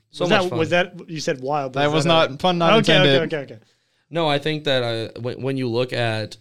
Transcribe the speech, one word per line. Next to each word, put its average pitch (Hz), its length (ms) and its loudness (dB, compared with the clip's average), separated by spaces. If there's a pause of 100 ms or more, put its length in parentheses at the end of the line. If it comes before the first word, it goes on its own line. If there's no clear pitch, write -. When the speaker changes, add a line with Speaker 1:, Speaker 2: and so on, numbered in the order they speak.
(100)
Speaker 1:
So - 140 -4
Speaker 2:
Was 175 60 0
Speaker 1:
much 202 140 4
Speaker 2:
that, 180 40 -4
Speaker 1:
fun. 170 100 -4
Speaker 2:
was 160 120 -2
that, 175 400 -2
you 156 100 -8
said 139 220 -4
wild. 135 320 -4
Speaker 3:
That 143 140 2
Speaker 2:
Was 147 80 2
Speaker 3:
was 151 80 2
Speaker 2:
that 160 240 4
a - 20 -8
Speaker 3:
not, 135 80 -12
pun 180 180 2
not 170 220 2
Speaker 2:
Okay, - 0 - (180)
Speaker 3:
intended. 143 260 4 (120)
Speaker 2:
okay, - 80 -4
okay, 127 140 -16
okay. 110 60 -20 (460)
Speaker 1:
No, 160 180 -2
I 143 120 2
think 151 260 -4
that, 131 180 2
uh, 113 380 -4
when, 117 220 -8
when 135 160 -2
you 127 100 -2
look 123 240 -2
at 110 480 -4